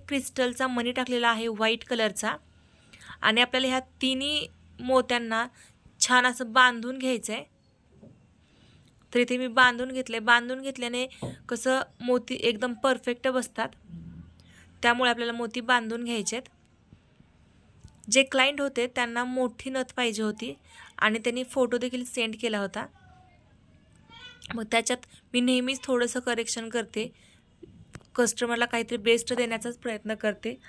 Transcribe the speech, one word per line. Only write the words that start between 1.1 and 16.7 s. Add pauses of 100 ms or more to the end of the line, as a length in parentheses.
आहे
व्हाईट
कलरचा (840)
आणि
आपल्याला
ह्या (220)
तिन्ही (320)
मोत्यांना (540)
छान
असं
बांधून
घ्यायचं
आहे. (1700)
तर
इथे
मी
बांधून
घेतलंय.
बांधून
घेतल्याने (440)
कसं (200)
मोती
एकदम
परफेक्ट
बसतात, (1120)
त्यामुळे
आपल्याला
मोती
बांधून
घ्यायचे
आहेत. (1600)